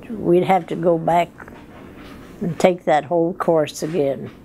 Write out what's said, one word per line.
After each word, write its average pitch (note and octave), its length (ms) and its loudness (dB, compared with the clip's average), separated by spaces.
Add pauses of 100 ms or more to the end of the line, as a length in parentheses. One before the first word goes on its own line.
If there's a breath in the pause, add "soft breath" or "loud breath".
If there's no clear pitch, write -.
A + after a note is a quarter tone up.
(100)
We'd F3 340 2
have F3 240 2
to D#3 80 -6
go E3 220 2
back E3 300 2 (1120)
and F3 180 -4
take F3+ 260 4
that D3+ 200 2
whole E3 300 2
course D#3 480 0
again. D3+ 480 -2 (140)